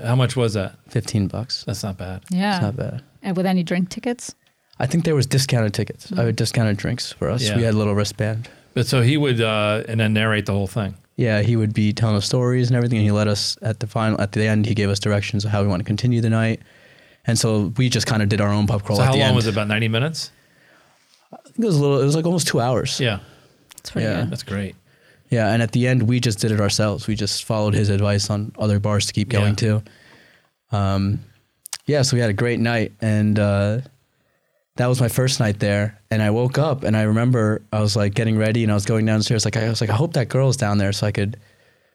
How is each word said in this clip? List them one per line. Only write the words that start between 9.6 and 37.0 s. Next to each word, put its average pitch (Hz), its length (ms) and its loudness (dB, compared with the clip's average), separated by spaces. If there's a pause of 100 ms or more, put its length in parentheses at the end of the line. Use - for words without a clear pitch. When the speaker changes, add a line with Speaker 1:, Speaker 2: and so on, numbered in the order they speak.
Speaker 1:
and 113 120 -2
then 110 140 2
narrate 107 320 2
the 104 80 -2
whole 98 140 0
thing. 98 260 -4 (220)
Speaker 2:
Yeah, 110 260 2
he 117 140 2
would 107 180 0
be 107 200 2
telling 110 220 2
us 101 120 0
stories 123 400 2
and 123 100 2
everything. 120 220 0
And 104 60 4
he 104 60 4
let 104 160 2
us - 360 -2
at 110 160 -4
the 107 80 -4
final, 110 340 0
at 101 120 -4
the 107 120 0
end, 107 220 2
he 110 80 -2
gave 104 160 0
us 95 80 -2
directions 101 460 -2
of 107 40 -4
how 104 140 0
we 101 40 0
want 92 120 0
to 90 40 -4
continue 117 380 0
the 113 80 0
night. 113 300 0 (680)
And 113 140 0
so 107 360 0
we 127 140 2
just - 160 -2
kinda 110 220 0
did 101 120 0
our 104 100 2
own 104 180 2
pub 107 160 -2
crawl 104 140 -2
Speaker 1:
So 101 40 4
Speaker 2:
at 127 60 4
Speaker 1:
how 131 60 2
Speaker 2:
the 135 40 2
Speaker 1:
long 135 120 2
Speaker 2:
end. 101 60 4
Speaker 1:
was 113 120 2
it? 110 60 0
About 104 140 -2
ninety 107 200 0
minutes? 131 420 -2 (1040)
Speaker 2:
I - 40 -18
think - 200 -20
it 233 80 0
was 190 100 2
a 143 60 4
little, 143 180 2
it 131 60 2
was, 143 100 2
like, 160 120 0
almost 175 200 0
two 143 140 2
hours. 120 380 0
Speaker 1:
Yeah. 113 180 0 (600)
Speaker 3:
That's - 120 -18
pretty 110 180 -2
Speaker 2:
Yeah. 98 140 -2
Speaker 3:
good. 117 80 -2
Speaker 1:
That's - 140 -8
great. 98 320 -6 (560)
Speaker 2:
Yeah. 110 200 2
And 113 120 2
at 113 80 -4
the 123 160 0
end, 127 160 2
we 123 160 2
just 120 200 0
did 113 120 0
it 107 100 0
ourselves. 104 460 0
We 107 80 -2
just - 300 -4
followed 107 280 0
his 104 160 2
advice 101 400 0
on 104 300 -4
other 107 200 2
bars 104 280 0
to - 60 -8
keep 104 160 -2
going 104 300 2
Speaker 1:
Yeah. 107 220 0 (880)
Speaker 2:
to. 107 60 -2
Um, 98 420 0 (680)
yeah. 143 160 2
So 127 120 0
we 120 60 2
had 117 80 2
a 104 40 0
great 117 260 0
night 117 320 0 (100)
and, 107 380 2
uh, 101 400 2 (960)
that 123 120 0
was 127 140 2
my 120 60 2
first 131 320 0
night 104 200 0
there. 104 400 0 (120)
And 110 100 2
I 107 80 2
woke 123 300 0
up 143 240 0
and 110 120 2
I 110 80 4